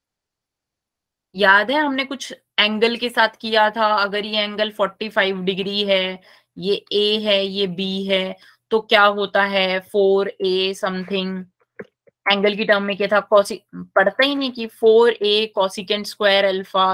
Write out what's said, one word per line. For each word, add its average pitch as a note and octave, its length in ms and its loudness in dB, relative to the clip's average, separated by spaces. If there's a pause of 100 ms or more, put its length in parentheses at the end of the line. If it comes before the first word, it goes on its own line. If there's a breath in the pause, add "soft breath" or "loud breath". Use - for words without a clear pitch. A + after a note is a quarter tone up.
(1400)
याद G3+ 360 4
है, D4 60 0
हमने C4+ 280 0
कुछ C4+ 280 -12 (260)
angle G#3+ 380 2
के A#3+ 120 -4
साथ A3+ 320 0
किया A3 280 2
था। G#3+ 260 0
अगर G3+ 300 -2
ये G#3+ 180 -2
angle G#3 280 -4
फ़ोर्टी G#3 380 -4
फ़ाइव G3 320 0
degree G3 420 -4
है, F#3 380 -2 (360 soft breath)
ये F#3+ 340 -4
ए G#3 280 0
है, G3+ 260 0
ये G3 220 -4
B F#3+ 380 -4
है, F#3+ 320 -4 (340 soft breath)
तो A3 100 0
क्या G#3+ 220 2
होता G3+ 400 0
है? F#3+ 360 -2
फ़ोर G3 480 0
ए F#3+ 460 -2
something। F#3 680 -6 (880)
angle G3+ 240 2
की G#3+ 100 -4
term G3+ 180 2
में G3+ 140 -6
क्या G3+ 100 -2
था? G#3 120 2
कोसी-, G3+ 400 0 (160)
पढ़ता G3 480 0
ही C#4+ 120 0
नहीं C4+ 160 -4
कि A3+ 160 -10
four A3+ 440 4
A G#3 460 -2
cosecant G3+ 480 -4
square G3 400 2
alpha, F#3+ 480 0